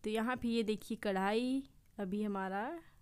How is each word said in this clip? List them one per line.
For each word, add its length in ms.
तो 60
यहाँ 260
पे 120
ये 160
देखिए 340
कढ़ाई 640
अभी 240
हमारा 460